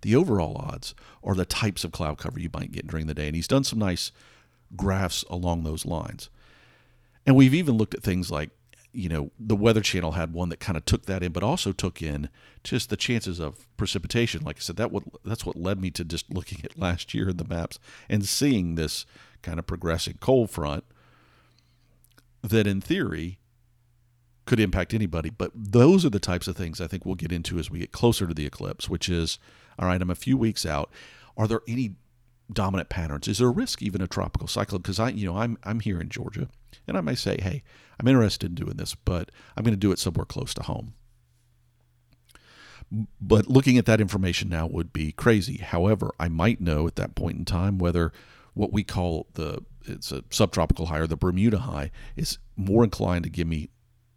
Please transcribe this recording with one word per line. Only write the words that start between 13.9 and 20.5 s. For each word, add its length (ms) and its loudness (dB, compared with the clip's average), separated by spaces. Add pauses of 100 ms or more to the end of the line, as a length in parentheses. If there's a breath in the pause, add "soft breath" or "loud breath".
Like 140 -8
I 20 -20
said, 180 -8
that 140 -2
would, 120 -4 (200)
that's 220 -6
what 100 -4
led 240 -2
me 120 -2
to 120 -6
just 300 -6
looking 300 -6
at 160 -12
last 340 -2
year 160 0
in 80 -2
the 80 -6
maps 340 -6 (300 loud breath)
and 160 2
seeing 500 2
this 300 -4 (380 loud breath)
kinda 180 -6
progressing 580 -4
cold 300 4
front 340 -4 (1600 soft breath)